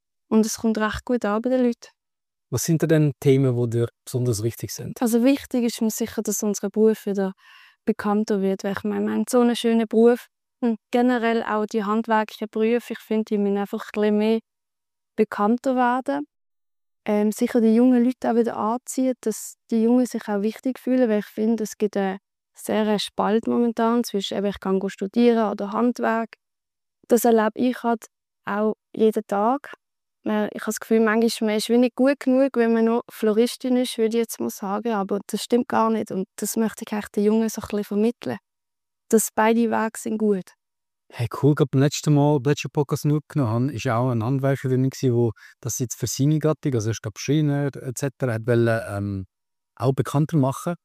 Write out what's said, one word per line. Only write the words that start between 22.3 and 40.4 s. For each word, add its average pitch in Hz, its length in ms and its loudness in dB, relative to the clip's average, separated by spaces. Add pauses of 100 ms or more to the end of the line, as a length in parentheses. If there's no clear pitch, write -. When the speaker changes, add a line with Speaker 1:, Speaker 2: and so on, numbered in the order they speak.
Speaker 1:
sehr 214 460 -2
Spalt 196 480 -2
momentan 240 560 0
zwischen, - 340 -6
eben, 196 120 -2
ich 196 100 -6
kann 190 220 -2
go 196 80 -4
studieren 226 640 0
oder 202 180 -6
Handwerk. 226 600 -2 (760)
Das 240 180 4
erlebe 220 360 2
ich 247 240 0
halt 233 220 -2 (380)
auch 208 300 -2 (180)
jeden 220 360 2
Tag. 220 440 -2 (500)
Man, 214 300 -2
ich - 80 -12
habe - 60 -10
das 220 140 -6
Gefühl, 226 200 2
manchmal, 220 480 2
man 214 80 0
ist 214 140 -4
wie 240 80 4
nicht 247 180 2
gut 269 240 2
genug, 262 360 2
wenn 226 180 2
man 226 100 4
noch 226 160 2 (100)
Floristin 233 680 0
ist, 254 180 -2
würde 226 220 0
ich - 60 2
jetzt - 140 -10
mal 233 120 -4
sagen. 214 420 -6
Aber 202 340 -2
das - 160 -6
stimmt 240 260 0
gar 226 200 2
nicht. 220 220 -2
Und 190 260 -6
das - 200 -6
möchte 226 300 -2
ich - 60 -8
eigentlich 208 160 -6
den 208 160 -2
Jungen 220 240 2
so 214 140 -8
ein - 60 -14
bisschen 208 160 -4
vermitteln. 220 520 -2 (720)
Dass 220 260 2
beide 226 360 2
Wege 220 280 -2
sind 220 200 -6
gut. 208 340 0 (580)